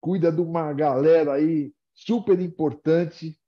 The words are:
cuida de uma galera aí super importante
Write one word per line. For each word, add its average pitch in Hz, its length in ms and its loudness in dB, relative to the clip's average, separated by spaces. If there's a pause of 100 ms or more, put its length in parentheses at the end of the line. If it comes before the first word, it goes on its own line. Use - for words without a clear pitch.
cuida 170 320 0
de 165 80 -2
uma 165 320 -4
galera 147 600 2
aí 151 380 -2 (220)
super 202 460 0
importante 160 1080 -4